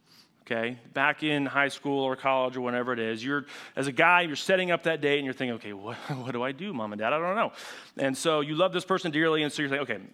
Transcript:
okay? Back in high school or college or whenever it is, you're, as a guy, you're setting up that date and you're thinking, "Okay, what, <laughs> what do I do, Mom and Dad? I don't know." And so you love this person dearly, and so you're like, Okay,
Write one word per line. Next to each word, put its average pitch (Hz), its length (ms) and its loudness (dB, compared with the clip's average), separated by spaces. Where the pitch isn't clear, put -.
okay? 117 320 -2
Back 143 280 2
in 147 220 2
high 139 240 2
school 139 340 -2
or 131 140 0
college 131 400 2
or 127 60 -4
whenever 123 320 0
it 117 40 -4
is, 113 240 -2
you're, 139 220 -2
as 135 120 0
a 139 40 -4
guy, 170 300 6
you're 156 140 -2
setting 185 340 2
up 170 140 2
that 160 180 0
date 143 160 4
and 139 80 -2
you're 131 80 -4
thinking, 123 220 -4
"Okay, 107 180 -10
what, 107 220 -10
<laughs> - 200 -6
what 127 160 -6
do 120 100 -2
I 131 100 -2
do, 180 200 -8
Mom 107 220 -4
and 104 40 -8
Dad? 110 140 0
I 151 60 2
don't 180 180 -2
know." 214 160 0
And 135 180 0
so 156 240 2
you 147 140 -2
love 175 180 4
this 175 140 -4
person 180 240 0
dearly, 156 320 4
and 147 100 0
so - 80 -4
you're 143 100 0
like, 139 100 0
Okay, 120 180 -4